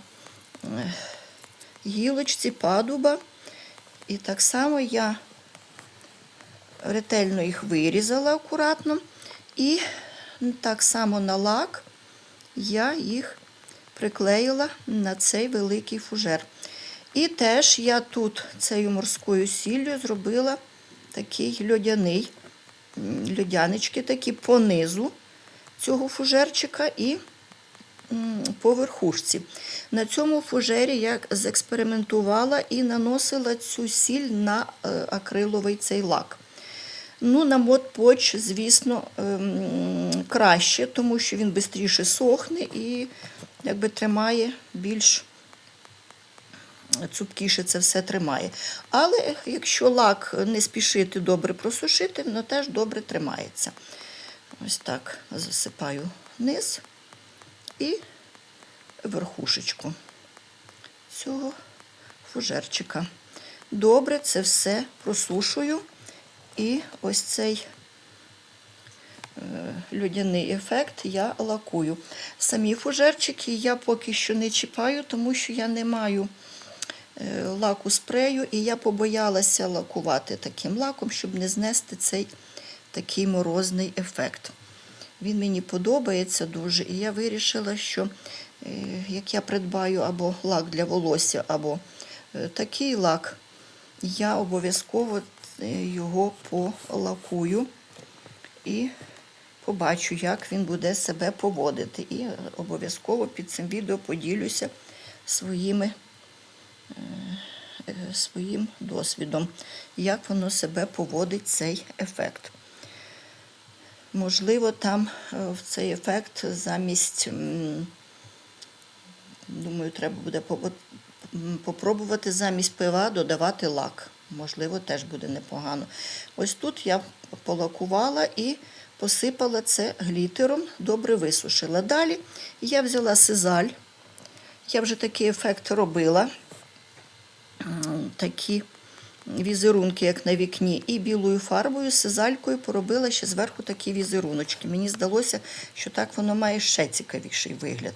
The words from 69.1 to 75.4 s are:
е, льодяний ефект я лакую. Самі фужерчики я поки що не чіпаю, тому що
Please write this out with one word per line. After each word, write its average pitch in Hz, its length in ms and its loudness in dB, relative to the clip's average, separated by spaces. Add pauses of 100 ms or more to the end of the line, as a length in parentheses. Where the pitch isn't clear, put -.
е, - 40 -14 (520)
льодяний 190 580 0
ефект 233 540 -4
я 190 320 -2
лакую. 175 600 -2 (400)
Самі 220 380 2
фужерчики 277 800 2
я 240 220 2
поки 233 380 -2
що 220 220 0
не 220 140 0
чіпаю, 269 540 0
тому 240 300 0
що 254 200 -4